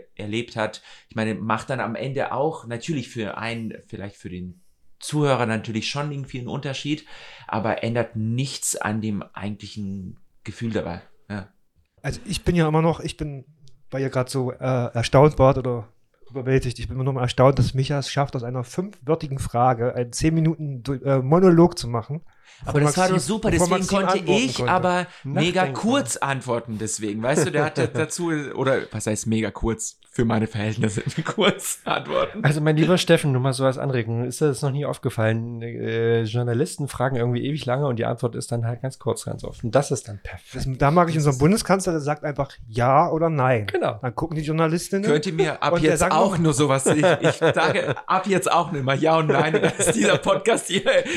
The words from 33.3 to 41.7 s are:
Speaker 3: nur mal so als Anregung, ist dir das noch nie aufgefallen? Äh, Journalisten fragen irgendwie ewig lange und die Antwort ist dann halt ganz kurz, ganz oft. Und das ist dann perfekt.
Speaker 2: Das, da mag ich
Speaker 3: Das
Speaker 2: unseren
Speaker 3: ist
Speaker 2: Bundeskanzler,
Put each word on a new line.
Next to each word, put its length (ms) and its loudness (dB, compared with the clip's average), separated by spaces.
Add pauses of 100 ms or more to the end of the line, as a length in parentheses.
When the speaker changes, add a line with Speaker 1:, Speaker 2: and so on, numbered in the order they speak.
Speaker 3:
nur 80 0
mal 120 0
so 120 0
als 120 2
Anregung, 480 -2
ist 160 -6
dir 60 4
das 160 -2
noch 80 0
nie 120 -2
aufgefallen? 800 -2
Äh, 600 0
Journalisten 640 -2
fragen 300 -2
irgendwie 280 0
ewig 220 -4
lange 180 0
und 120 -2
die 80 -2
Antwort 280 -2
ist 180 -8
dann 140 -2
halt 160 -6
ganz 160 -8
kurz, 280 -4
ganz 180 -8
oft. 200 -12
Und 120 0
das 160 0
ist 160 -6
dann 100 -12
perfekt. 380 -16
Speaker 2:
Das, 240 -6
da 100 4
mag 200 6
ich 40 -2
Speaker 3:
Das 80 2
Speaker 2:
unseren 120 4
Speaker 3:
ist 60 -4
Speaker 2:
Bundeskanzler, 520 2